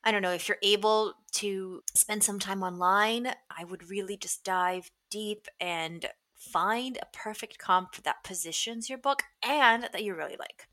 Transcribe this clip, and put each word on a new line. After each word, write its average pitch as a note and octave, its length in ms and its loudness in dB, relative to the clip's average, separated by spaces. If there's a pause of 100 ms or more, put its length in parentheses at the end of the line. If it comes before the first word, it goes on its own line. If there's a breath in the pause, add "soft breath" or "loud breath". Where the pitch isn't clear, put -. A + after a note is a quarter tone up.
I A3 80 6
don't G3+ 100 2
know, F3+ 120 2
if E3+ 140 -4
you're F#3+ 140 -2
able G#3 540 4 (160)
to F#3+ 520 -4 (120)
spend G#3+ 280 2
some G3+ 140 0
time G3 240 -4
online, G3+ 720 2 (160)
I E3+ 140 -12
would E3+ 260 -14
really G3 280 -6
just - 260 -8
dive F#3 480 0 (180)
deep G#3 380 -6 (120)
and E3 520 -4 (240)
find A#3 680 -2
a - 60 -12
perfect - 500 -10
comp F#3 460 0
that - 200 -4
positions A3+ 640 -6
your C4 120 -8
book C#4 240 0 (180)
and A#3+ 500 4
that G#3 120 -4
you G3+ 100 -4
really D#3+ 240 -6
like. - 360 -14